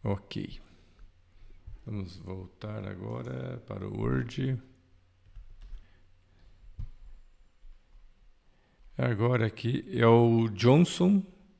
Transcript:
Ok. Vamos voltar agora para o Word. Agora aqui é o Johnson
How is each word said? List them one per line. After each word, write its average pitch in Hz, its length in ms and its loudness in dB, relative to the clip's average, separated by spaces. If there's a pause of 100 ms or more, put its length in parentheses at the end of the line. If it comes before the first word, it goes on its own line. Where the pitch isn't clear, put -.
Ok. - 580 -8 (1200)
Vamos 98 320 -10
voltar 95 720 -12
agora 120 800 -10
para - 200 -10
o 101 140 -8
Word. 127 560 -4 (4000)
Agora 120 500 0
aqui 113 460 -4
é 117 140 4
o 117 420 6
Johnson 165 760 4 (380)